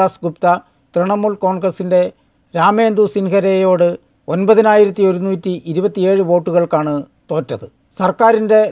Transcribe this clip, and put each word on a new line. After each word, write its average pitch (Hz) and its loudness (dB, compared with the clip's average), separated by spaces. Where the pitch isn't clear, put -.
ദാസ് 190 -2
ഗുപ്ത 170 -4
തൃണമൂൽ 208 -2
കോൺഗ്രസിൻ്റെ 185 0
രാമേന്ദു 208 2
സിൻഹരയോട് 190 2
ഒൻപതിനായിരത്തി 208 2
ഒരുന്നൂറ്റി 185 -4
ഇരുപത്തിയേഴ് 190 0
വോട്ടുകൾക്കാണ് 165 0
തോറ്റത്. 120 -6
സർക്കാരിൻ്റെ 214 2